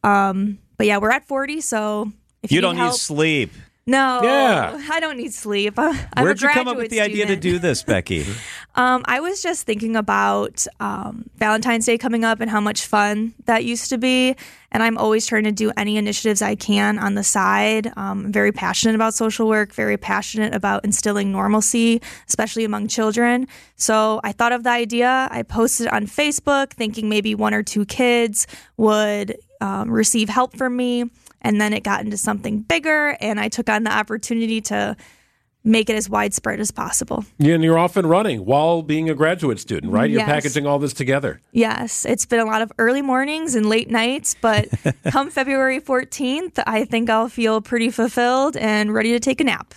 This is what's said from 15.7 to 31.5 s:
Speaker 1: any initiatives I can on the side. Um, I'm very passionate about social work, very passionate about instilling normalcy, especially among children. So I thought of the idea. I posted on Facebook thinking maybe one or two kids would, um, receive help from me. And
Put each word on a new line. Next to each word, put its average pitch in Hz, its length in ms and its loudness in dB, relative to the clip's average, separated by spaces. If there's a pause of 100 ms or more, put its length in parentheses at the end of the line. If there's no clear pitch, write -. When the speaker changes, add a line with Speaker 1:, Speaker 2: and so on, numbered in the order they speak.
Speaker 1:
any 214 200 -2
initiatives 208 460 0
I 208 140 -2
can 208 420 0
on 202 160 -2
the 202 80 -2
side. 208 640 2 (100)
Um, 196 300 -6
I'm 208 60 -4
very 202 180 4
passionate 208 460 0
about 220 180 2
social 220 320 0
work, 214 260 2
very 214 240 -2
passionate 214 600 -4
about 196 280 -2
instilling 202 460 0
normalcy, 214 720 2 (240)
especially 220 380 -2
among 208 240 -4
children. 240 580 0 (300)
So 220 480 2
I 208 80 -4
thought 233 180 2
of 240 140 -2
the 247 60 2
idea. 240 600 2
I 233 140 -6
posted 226 420 0
on 208 220 -2
Facebook 285 640 0
thinking 220 360 -6
maybe 214 280 0
one 214 180 0
or 214 80 0
two 208 220 -2
kids 240 640 0 (280)
would, 214 600 0 (240)
um, 196 280 -4
receive 220 400 2
help 254 280 0
from 247 200 -2
me. 247 280 0 (380)
And 208 180 2